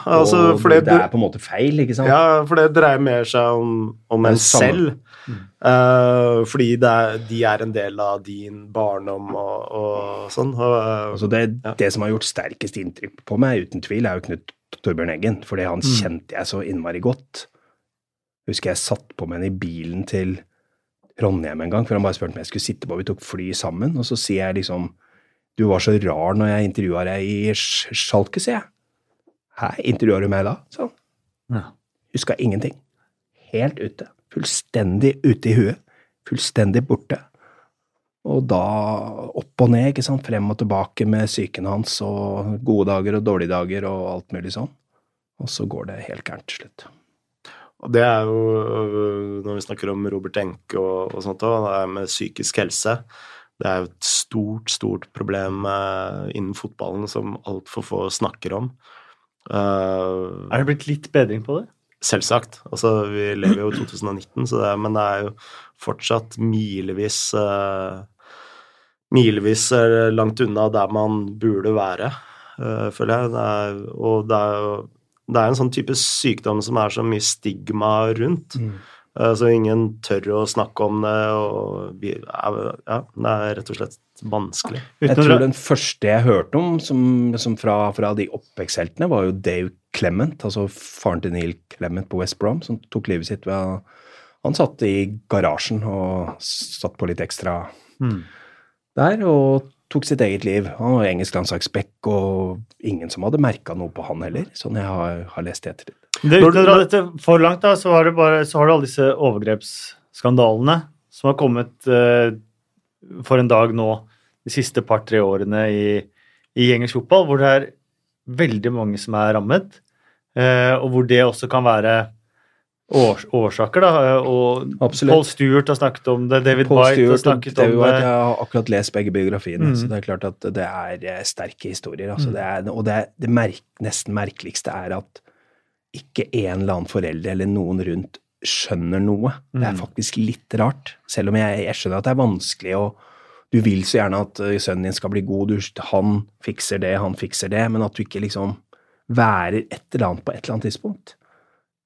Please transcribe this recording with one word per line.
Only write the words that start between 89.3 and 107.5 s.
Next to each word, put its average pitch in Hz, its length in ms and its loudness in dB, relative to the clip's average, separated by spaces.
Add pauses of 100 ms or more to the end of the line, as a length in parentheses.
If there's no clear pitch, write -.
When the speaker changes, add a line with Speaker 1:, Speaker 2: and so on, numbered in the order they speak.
Speaker 2:
Dave 90 400 -4 (220)
Clement, 123 500 -2
altså 101 260 -4
faren - 520 -4
til 90 100 -4
Neil 85 220 -4 (160)
Clement 90 400 -8
på 92 100 -6
West 90 200 -6
Brom, 131 220 -2
som 117 180 -8 (120)
tok 110 160 -6
livet 87 200 -2
sitt - 180 -10
ved, 95 360 -4 (640)
han 139 100 -2
satt - 300 0
i 101 340 0 (120)
garasjen 98 540 0
og 92 560 -4
satt - 580 -10
på 92 100 -4
litt 87 140 -4
ekstra 87 460 -6 (320)
Speaker 3:
Mm. 110 240 -2 (720)
Speaker 2:
der, 190 260 2
og 135 460 2 (200)
tok 147 140 -2
sitt 135 160 -2
eget 101 240 0
liv. 101 220 0 (120)
Han 123 200 0
var 110 80 2
engelsk 92 280 -2
landslagsback, 90 540 -4 (200)
og 95 520 -2 (240)
ingen 82 260 -6
som 90 140 -8
hadde 127 160 2
merket 113 380 0
noe 87 120 -6
på 82 140 -12
han 80 180 -8
heller, 80 320 -6
sånn - 220 -8
jeg 104 80 -4
har, 87 460 -4
har - 140 -10
lest 85 220 -10
i - 40 -10
ettertid. - 260 -16 (260)
Speaker 3:
Det, 156 200 8
Speaker 1:
Når 165 80 12
Speaker 3:
uten - 20 8
å - 0 -
Speaker 1:
du 185 140 8
Speaker 3:
dra 190 120 6
dette 180 440 2
for 170 180 8
langt, 175 220 4